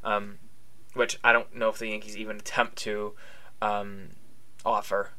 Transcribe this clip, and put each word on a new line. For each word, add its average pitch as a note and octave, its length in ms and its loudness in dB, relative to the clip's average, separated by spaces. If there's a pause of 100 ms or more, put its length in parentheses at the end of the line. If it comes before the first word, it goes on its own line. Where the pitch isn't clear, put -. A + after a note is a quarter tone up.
um, G#2 320 0 (560)
which A#2+ 280 2
I A#2 120 10
don't A#2 200 4
know A#2 140 2
if G#2+ 120 0
the A2 100 -2
Yankees G#2 260 -4
even G#2+ 220 -4
attempt - 400 0
to, G#2 380 -2 (460)
um, G2+ 500 -2 (540)
offer. G#2 540 2